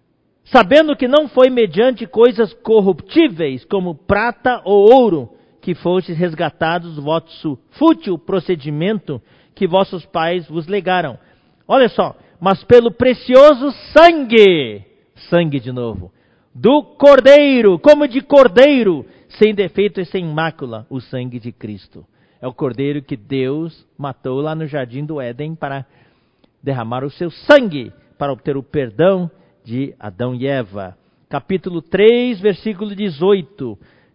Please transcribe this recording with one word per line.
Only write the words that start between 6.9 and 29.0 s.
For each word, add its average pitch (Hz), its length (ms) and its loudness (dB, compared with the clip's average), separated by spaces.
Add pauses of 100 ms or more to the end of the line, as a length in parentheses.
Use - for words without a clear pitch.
do 147 60 -12
vosso 156 560 -8 (120)
fútil 214 480 -2
procedimento 160 1040 -6 (320)
que 196 120 -4
vossos 185 400 -4
pais 170 420 -6
vos 156 180 -10
legaram." 180 520 -4 (500)
Olha 240 200 2
só, 175 280 -6 (240)
"mas 190 240 -2
pelo 240 260 4
precioso 262 800 4 (260)
sangue", 214 880 4 (460)
sangue 160 300 0
de 120 100 -12
novo, 113 420 -10 (420)
"do 233 280 2
Cordeiro", 269 960 4
como 294 300 4
de 247 120 -6
Cordeiro, 240 880 4 (220)
"sem 214 260 0
defeito 196 460 -4
e 180 40 -8
sem 185 200 -8
mácula, 151 680 -8
o 135 100 -10
sangue 123 380 -12
de 113 140 -14
Cristo." 98 520 -18 (360)
É 120 60 -14
o 127 60 -10
Cordeiro 139 500 -6
que 135 140 -12
Deus 135 680 -8 (100)
matou 131 440 -10
lá 156 140 -6
no 160 120 -8
Jardim 135 380 -10
do 151 160 -10
Éden 131 340 -12
para 139 320 -12 (760)
derramar 123 420 -8
o 143 60 -10
seu 175 200 -10
sangue, 160 600 0 (260)
para 143 140 -6
obter 135 240 -6
o 135 60 -8
perdão 156 680 -2 (340)